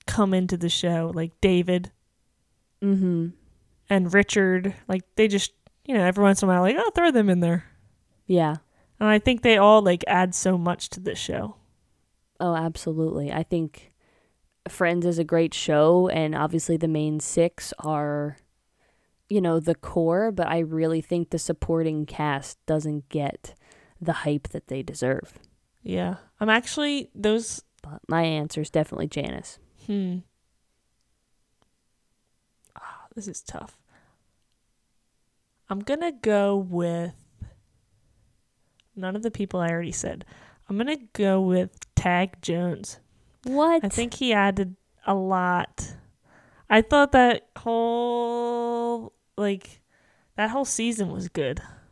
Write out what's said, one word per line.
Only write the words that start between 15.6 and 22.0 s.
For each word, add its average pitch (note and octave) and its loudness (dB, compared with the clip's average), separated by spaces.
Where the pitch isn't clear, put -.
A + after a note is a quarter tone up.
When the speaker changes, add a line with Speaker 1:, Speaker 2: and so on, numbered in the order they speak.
Speaker 2:
and D#3 -2
obviously D#3+ -2
the E3 -2
main D3+ -2
six - -2
are, D3 -4
you G#3 0
know, E3 2
the E3 0
core, F3 0
but F3+ -2
I E3 0
really D#3+ -2
think F3 -4
the E3 -2
supporting D#3+ -2